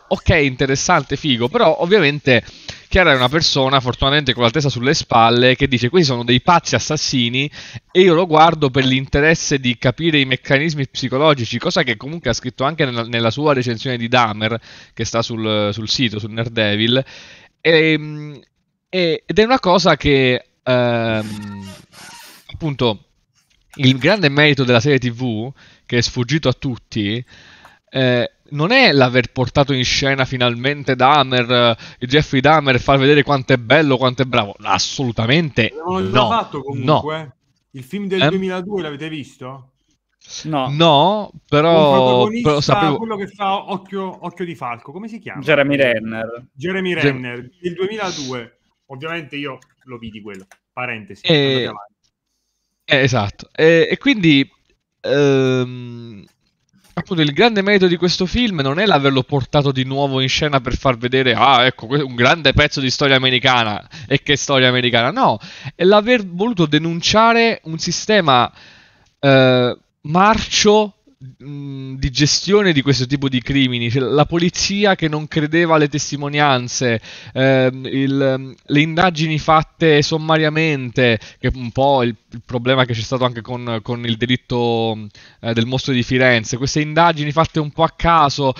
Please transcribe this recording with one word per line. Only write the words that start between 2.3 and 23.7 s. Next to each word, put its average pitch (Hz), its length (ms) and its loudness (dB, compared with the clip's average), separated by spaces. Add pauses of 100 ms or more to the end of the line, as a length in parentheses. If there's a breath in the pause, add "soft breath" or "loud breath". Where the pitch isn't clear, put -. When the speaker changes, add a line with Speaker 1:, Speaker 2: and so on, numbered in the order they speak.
Speaker 1:
Chiara 180 220 4
è 139 40 4
una 127 120 2
persona, 139 540 0
fortunatamente 135 520 0
con 120 100 -2
la 117 60 4
testa 143 200 0
sulle 127 240 0
spalle, 123 640 4
che 139 100 0
dice: 123 220 -2
"Questi 175 180 2
sono 120 160 -4
dei 123 160 2
pazzi 170 360 2
assassini", 131 760 -2 (400 loud breath)
e 180 80 4
io 185 140 6
lo 170 120 2
guardo 156 440 4
per 131 160 0
l'interesse 143 720 0
di 123 180 -2
capire 151 420 0
i 135 60 2
meccanismi 139 640 -2
psicologici, 131 720 0
cosa 175 240 -2
che 120 140 -4
comunque 143 320 -8
ha 117 40 0
scritto - 300 -8
anche 151 220 -2
nella, 120 180 -4
nella 117 260 0
sua 147 220 0
recensione 123 460 -2
di 117 100 -4
Dahmer, 113 500 0 (360 loud breath)
che 113 100 -8
sta 117 180 -2
sul, 110 520 -2
sul 110 160 -8
sito, 110 280 -2
sul 104 140 -8
Nerdevil. 113 720 0 (560 loud breath)
Ehm, 151 800 0 (500)
e, 170 360 -2
ed 170 120 -8
è 214 60 6
una 247 160 2
cosa 175 380 2
che, 135 480 2 (180)
ehm, 110 1040 -2 (840)
appunto, 123 500 -2 (720)